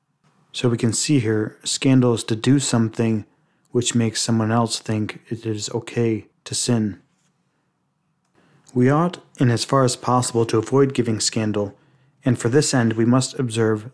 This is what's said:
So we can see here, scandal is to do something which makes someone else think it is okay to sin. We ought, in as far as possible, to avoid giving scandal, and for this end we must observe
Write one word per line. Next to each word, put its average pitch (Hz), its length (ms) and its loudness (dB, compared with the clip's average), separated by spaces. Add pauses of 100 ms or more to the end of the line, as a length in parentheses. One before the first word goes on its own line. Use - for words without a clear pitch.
(520)
So - 160 0
we 117 80 0
can 113 160 0
see 143 280 0
here, 107 440 -2
scandal 131 480 2
is 110 120 -2
to 113 120 -4
do 127 220 2
something 113 680 -2 (460)
which - 240 -2
makes 113 260 0
someone 113 320 0
else 117 260 0
think 107 520 -6
it 113 160 -8
is 107 240 -6
okay 113 560 -4 (180)
to - 100 -10
sin. 110 440 -2 (1800)
We 127 160 4
ought, 170 340 0 (160)
in 131 80 4
as 117 160 0
far 135 200 2
as 123 120 0
possible, 120 480 0
to 113 140 0
avoid 131 340 2
giving 113 260 -2
scandal, 104 560 -2 (520)
and 123 120 2
for 113 120 0
this 147 240 2
end 113 180 2
we 113 140 0
must 131 320 2
observe 110 560 -2